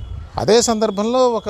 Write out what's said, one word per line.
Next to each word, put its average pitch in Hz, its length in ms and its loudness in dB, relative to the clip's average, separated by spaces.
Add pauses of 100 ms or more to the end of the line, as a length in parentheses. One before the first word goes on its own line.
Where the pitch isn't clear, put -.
(400)
అదే 196 200 4
సందర్భంలో 226 680 0
ఒక 226 220 -2